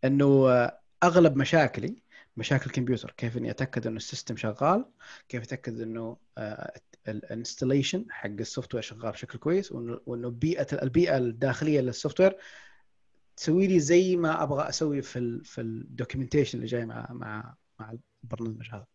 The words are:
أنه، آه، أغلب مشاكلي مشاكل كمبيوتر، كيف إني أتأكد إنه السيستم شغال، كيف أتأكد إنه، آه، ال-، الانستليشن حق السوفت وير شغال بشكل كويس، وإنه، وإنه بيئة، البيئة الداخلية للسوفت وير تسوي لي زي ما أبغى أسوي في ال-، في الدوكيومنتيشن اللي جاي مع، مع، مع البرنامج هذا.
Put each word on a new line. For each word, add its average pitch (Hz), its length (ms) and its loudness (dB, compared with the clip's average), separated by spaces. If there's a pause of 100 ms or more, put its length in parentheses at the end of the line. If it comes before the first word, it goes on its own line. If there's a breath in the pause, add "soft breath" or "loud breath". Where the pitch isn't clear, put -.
أنه، 139 460 6
آه، 123 300 4 (220)
أغلب 170 340 8
مشاكلي 143 640 2 (340 loud breath)
مشاكل 131 340 0
كمبيوتر، 120 460 -2
كيف 117 200 -6
إني 120 140 -4
أتأكد 131 360 -4
إنه 113 100 -6
السيستم 113 400 -10
شغال، 147 480 0 (440 loud breath)
كيف 120 140 -8
أتأكد 117 380 -10
إنه، 113 360 -8 (220)
آه، - 420 -10 (280)
ال-، 107 160 -8
الانستليشن 135 840 -2
حق - 160 -12
السوفت 104 480 -8
وير 113 80 -4
شغال 110 300 -10
بشكل - 260 -14
كويس، 185 340 -2
وإنه، 120 340 -8
وإنه 123 220 -6
بيئة، 139 540 -2
البيئة 143 360 2
الداخلية 131 640 0
للسوفت 127 400 -2
وير 190 160 6 (1000 loud breath)
تسوي 180 300 2
لي 185 140 6
زي 175 360 4
ما 165 260 0
أبغى 143 260 -2
أسوي 143 340 -2
في - 160 -8
ال-، 120 260 -4
في - 160 -12
الدوكيومنتيشن 123 1000 -2
اللي 120 80 -6
جاي 117 200 -4
مع، 113 240 -12
مع، 117 440 -10 (260)
مع 110 160 -14 (280)
البرنامج 113 460 -10
هذا. 107 240 -14